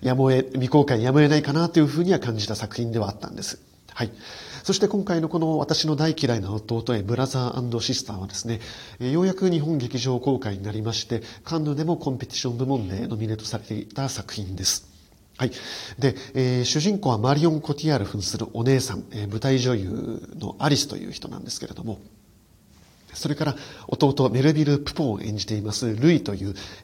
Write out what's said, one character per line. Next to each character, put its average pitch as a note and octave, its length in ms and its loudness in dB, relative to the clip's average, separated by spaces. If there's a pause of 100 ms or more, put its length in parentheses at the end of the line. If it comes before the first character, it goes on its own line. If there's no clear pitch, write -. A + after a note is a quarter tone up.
や B2+ 120 2
む C3 100 4
を C3 60 6
得、 C3 220 4
未 B2+ 160 0
公 D3 160 8
開 A#2+ 180 2
や B2+ 100 4
む D3 80 8
を - 20 10
得 D3 80 8
な D3+ 80 6
い C#3+ 40 4
か C#3+ 120 -2
な E3+ 160 2
と E3+ 100 6
い - 20 8
う D3 40 8
ふ C#3+ 140 0
う F3 40 2
に F#3+ 80 4
は E3 80 4
感 A#2 160 -2
じ G#2+ 100 -4
た A2 80 -4
作 G#2 220 -6
品 A#2 160 -2
で A2+ 60 0
は G2+ 100 2
あ G2+ 40 -4
っ - 60 -14
た - 100 -10
ん - 60 -14
で G2+ 80 -10
す。 - 200 -10 (320)
は B2 100 -2
い。 G2+ 80 -4 (500)
そ G3 120 0
し F#3+ 40 0
て G#3 80 6
今 G3+ 160 0
回 F3 180 2
の D#3+ 100 0
こ F3 80 0
の D#3+ 180 2
私 D3 300 0
の D3+ 100 2
大 D#3 200 2
嫌 A#2+ 200 2
い G#2+ 40 0
な F#2+ 120 -4
弟 A2+ 420 -2
へ G#2 80 0
ブ A2+ 140 -2
ラ C3 100 2
ザ B2+ 300 -2
ー& A#2+ 240 -2
シ C3 140 -2
ス - 100 -4
タ G#2 80 -10
ー G2+ 60 -6
は F#2+ 80 -6
で - 80 -12
す - 120 -8
ね、 A2+ 140 -4 (400)
え B2 60 -2
ー、 C3 60 0
よ E3+ 100 4
う F#3+ 40 4
や F#3+ 60 2
く F#3 180 2
日 E3+ 100 2
本 D3+ 180 0
劇 A#2+ 200 -2
場 B2 220 0
公 C3+ 180 2
開 G2 200 -4
に G2 40 -8
な G#2+ 80 -4
り G#2+ 120 -4
ま A2 100 -2
し - 160 -6
て、 A2+ 140 -2 (200)
カ E3 160 -4
ン D#3 60 0
ヌ D3 100 0
で D3+ 100 -2
も E3 120 2
コ - 140 -4
ン B2 80 -4
ペ A2 80 -6
テ - 80 -14
ィ - 20 -8
シ - 100 -4
ョ B2 60 -2
ン A#2 60 -4
部 C3 80 0
門 B2+ 200 0
で F#2 220 -4
ノ A#2 80 -4
ミ A2 100 -2
ネ A2 80 -2
ー - 20 -2
ト - 80 -14
さ - 140 -6
れ - 60 -12
て G#2+ 140 -6
い - 80 -8
た C3+ 220 -4
作 - 260 -8
品 F#2+ 200 -6
で F#2 100 -6
す。 - 220 -2 (500)
は C3 100 0
い。 - 60 -4 (460)
で、 B2+ 160 2 (200)
え B2+ 280 2
ー、 - 20 0
主 D3+ 160 0
人 G3 180 2
公 - 100 0
は A2+ 100 4
マ B2+ 160 4
リ D3+ 120 4
オ E3+ 40 6
ン・ D#3 100 0
コ D3 140 -4
テ D3 100 -6
ィ D#3 40 2
ヤ D3 80 4
ー - 40 2
ル G2+ 40 0
扮 G#2 180 -4
す A2+ 140 -4
る A2 160 -6
お A2+ 100 -4
姉 C3 160 6
さ G#2+ 160 -2
ん、 - 160 -6
え G#2 140 -6
ー、 G2+ 40 -4
舞 G#2+ 120 -4
台 C3+ 180 4
女 B2 160 2
優 - 640 -4
の - 220 -8
ア C#3+ 100 0
リ C#3+ 80 6
ス - 100 0
と - 100 -8
い F#2 120 -10
う - 20 -8
人 - 180 -12
な - 100 -10
ん - 60 -12
で B2+ 60 -12
す - 80 -8
け - 80 -10
れ - 80 -16
ど - 80 -12
も、 A2 160 -6 (1160)
そ - 140 -6
れ D3 60 0
か D3+ 120 -2
ら C3+ 100 -2 (320)
弟、 C3+ 420 4
メ B2+ 120 2
ル D3+ 100 6
ビ D3+ 120 2
ル・ C#3+ 140 4
プ C#3+ 140 -6
ポ E3 120 -2
ン A#2+ 80 2
を G2+ 80 -4
演 G#2+ 160 -4
じ G2+ 100 -6
て A2+ 80 -2
い G#2 80 -2
ま G#2 100 -4
す - 140 -2
ル A#2 260 6
イ D3+ 100 4
と G#2 120 -4
い G2 100 -6
う、 G2 100 -4 (300)